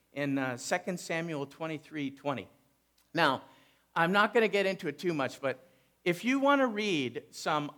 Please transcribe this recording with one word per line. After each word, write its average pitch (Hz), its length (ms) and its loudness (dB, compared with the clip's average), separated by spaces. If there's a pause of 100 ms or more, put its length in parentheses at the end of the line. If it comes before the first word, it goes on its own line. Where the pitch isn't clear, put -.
(140)
in, 139 240 -2
uh, 131 180 -2
Second 180 440 -4
Samuel 165 480 -4
twenty-three 147 640 -8
twenty. 135 360 -6 (680)
Now, 147 260 4 (540)
I'm 170 160 4
not 208 200 4
gonna 226 160 4
get 196 200 2
into 185 200 -4
it 139 120 -6
too 175 140 0
much, 135 280 -2
but 131 260 -4 (380)
if 175 180 0
you 262 160 0
wanna 277 280 4
read 175 640 -2
some 151 460 -2